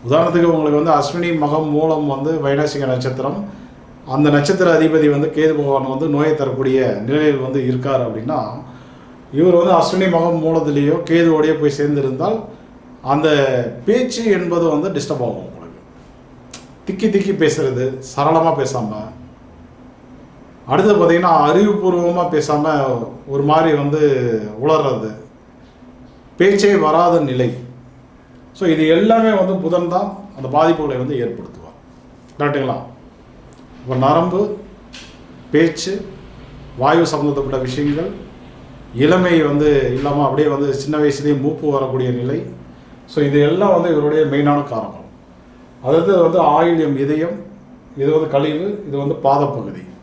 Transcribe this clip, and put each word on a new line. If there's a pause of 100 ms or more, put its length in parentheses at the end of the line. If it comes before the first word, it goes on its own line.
உதாரணத்துக்கு,
உங்களுக்கு
வந்து
அஸ்வினி,
மகம்,
மூலம்
வந்து
வைநாசிக
நட்சத்திரம். (640)
அந்த
நட்சத்திர
அதிபதி
வந்து
கேது
பகவான்
வந்து
நோயை
தரக்கூடிய
நிலையில்
வந்து
இருக்கார்
அப்படின்னா, (920)
இவர்
வந்து
அஸ்வினி,
மகம்,
மூலத்திலேயோ (140)
கேதுவோடையோ
போய்
சேர்ந்திருந்தால், (640)
அந்த (560)
பேச்சு
என்பது
வந்து
டிஸ்டர்ப்
ஆகும்
உங்களுக்கு. (1040)
திக்கி
திக்கி
பேசுறது, (180)
சரளமா
பேசாம. (1700)
அடுத்து
பார்த்தீங்கன்னா, (160)
அறிவுபூர்வமா
பேசாம (580)
ஒரு
மாதிரி
வந்து (600)
உளறது, (1300)
பேச்சே
வராத
நிலை. (1000)
So,
இது
எல்லாமே
வந்து
புதன்
தான் (280)
அந்த (100)
பாதிப்புகளை
வந்து
ஏற்படுத்துவார். (600)
கரெக்டுங்களா? (1040)
இப்ப
நரம்பு, (920)
பேச்சு, (720)
வாயு
சம்மந்தப்பட்ட
விஷயங்கள், (840)
இளமை
வந்து
இல்லாம
அப்படியே
வந்து
சின்ன
வயசுலயே
மூப்பு
வரக்கூடிய
நிலை. (600)
So,
இது
எல்லாம்
வந்து
இவருடைய
மெயினான
காரணம். (720)
அதாவது
வந்து
ஆயில்யம்
இதயம், (600)
இது
வந்து
கழிவு,
இது
வந்து
பாதப்பகுதி. (180)